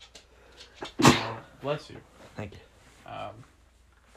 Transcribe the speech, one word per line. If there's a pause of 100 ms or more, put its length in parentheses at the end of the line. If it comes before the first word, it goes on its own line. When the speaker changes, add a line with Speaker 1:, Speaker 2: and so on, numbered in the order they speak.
(1000)
Speaker 1:
You
know, (240)
bless
you. (400)
Speaker 2:
Thank
you.
Speaker 1:
Um, (720)